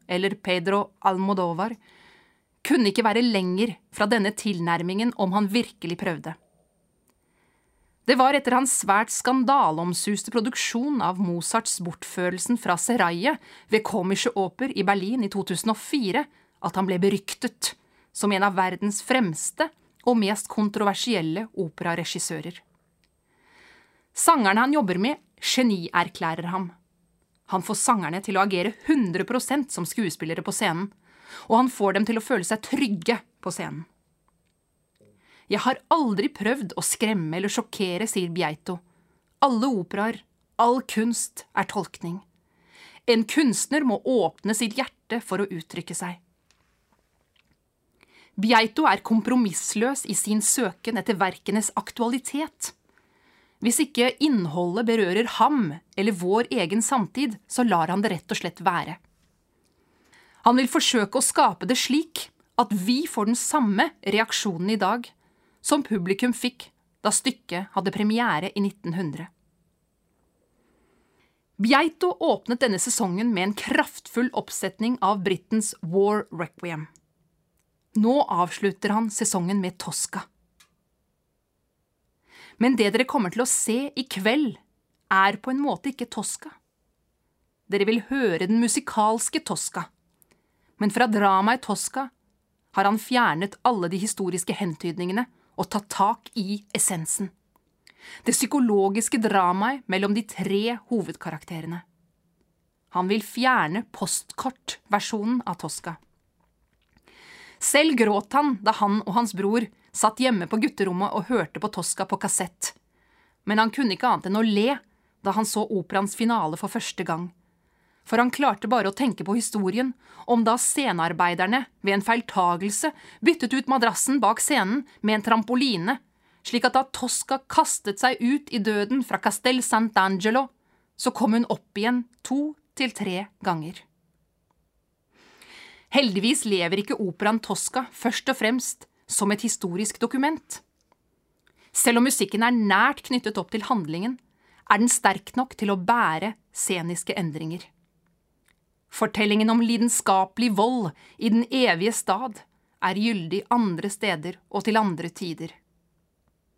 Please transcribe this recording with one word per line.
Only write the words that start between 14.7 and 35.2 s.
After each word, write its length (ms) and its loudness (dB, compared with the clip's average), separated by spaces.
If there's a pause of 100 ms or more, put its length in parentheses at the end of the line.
i 80 0
Berlin 400 0
i 80 -2
to 80 -2
tusen 320 -2
og 80 -4
fire 460 -2 (340)
at 160 -4
han 80 0
ble 160 0
beryktet 680 -2 (420)
som 220 -2
en 100 2
av 140 2
verdens 420 -2
fremste 680 -2 (340)
og 160 4
mest 320 0
kontroversielle 960 -2 (100)
operaregissører. 1000 -6 (1500)
Sangerne 480 4
han 160 2
jobber 240 0
med, 160 0 (240)
genierklærer 1120 -2
ham. 160 -6 (800)
Han 160 -2
får 160 -4
sangerne 400 0
til 160 -2
å 80 4
agere 300 -2 (100)
hundre 400 2
prosent 480 -2
som 160 -6
skuespillere 560 -4
på 80 -4
scenen, 380 -2 (580)
og 80 6
han 160 4
får 240 2
dem 80 2
til 160 -2
å 20 -14
føle 220 -2
seg 240 -2
trygge 480 0 (240)
på 160 -8
scenen. 300 -10 (1600)